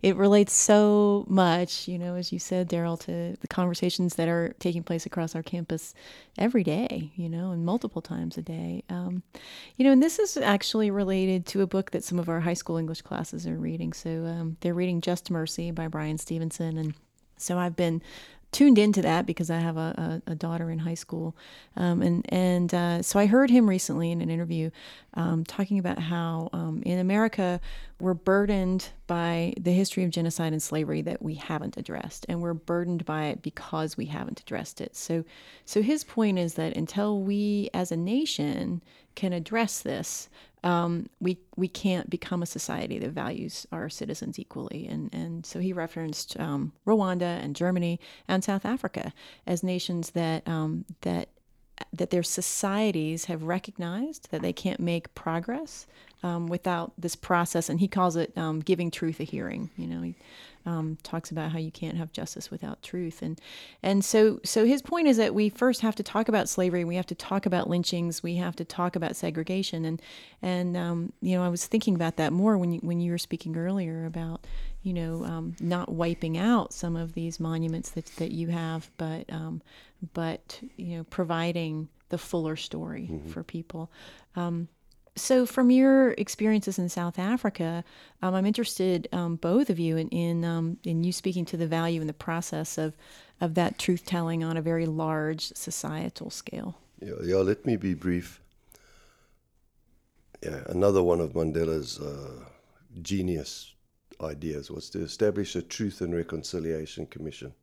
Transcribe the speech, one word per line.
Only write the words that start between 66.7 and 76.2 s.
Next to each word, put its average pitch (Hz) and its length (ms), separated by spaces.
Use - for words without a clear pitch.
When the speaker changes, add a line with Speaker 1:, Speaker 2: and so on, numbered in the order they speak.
Speaker 1:
we 170 120
have 185 100
to - 80
talk - 320
about 180 220
lynchings, 170 540
we 170 140
have 175 200
to 175 80
talk 175 320
about 165 200
segregation. 165 680
And, 160 180
and, 180 340
um, 170 440
you 180 160
know, 180 80
I 180 40
was 175 180
thinking 220 280
about 165 220
that 156 160
more 202 260
when 175 140
you, 165 80
when 170 200
you 175 120
were 170 60
speaking 165 380
earlier 165 480
about, 165 420
you 185 100
know, 165 320
um, 165 360
not 175 300
wiping 165 480